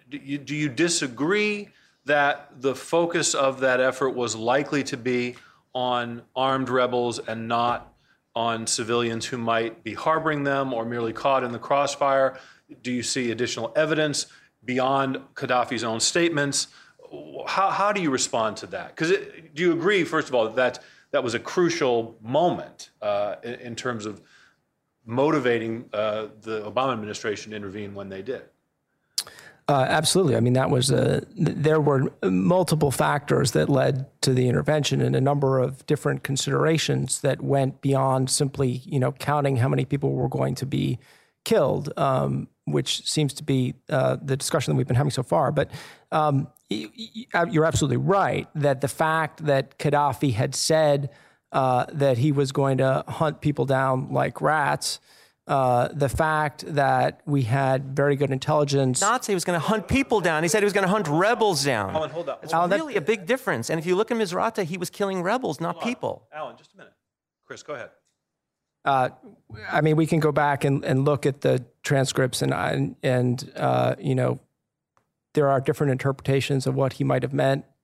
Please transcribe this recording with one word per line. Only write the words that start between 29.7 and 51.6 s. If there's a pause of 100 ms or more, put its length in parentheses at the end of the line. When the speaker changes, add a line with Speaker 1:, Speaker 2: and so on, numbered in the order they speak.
Speaker 2:
absolutely.
I
mean,
that
was
a,
th-,
there
were (120)
multiple
factors
that
led (160)
to
the
intervention
and
a
number
of
different
considerations
that
went
beyond
simply,
you
know,
counting
how
many
people
were
going
to
be (460)
killed,
um, (160)
which
seems
to
be, (160)
uh,
the
discussion
that
we've
been
having
so
far.
But, (420)
um, (240)
y-, (100)
y-,
y-,
you're
absolutely
right
that
the
fact
that
Gaddafi
had
said, (400)
uh,